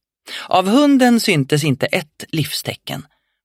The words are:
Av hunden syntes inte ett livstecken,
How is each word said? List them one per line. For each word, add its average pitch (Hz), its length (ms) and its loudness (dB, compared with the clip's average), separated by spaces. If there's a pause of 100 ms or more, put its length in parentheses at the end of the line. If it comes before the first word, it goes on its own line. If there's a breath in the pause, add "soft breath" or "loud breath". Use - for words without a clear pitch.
(480 loud breath)
Av 185 200 2
hunden 254 520 4
syntes 151 440 0
inte 143 220 0
ett - 440 -6
livstecken, - 760 -8 (400)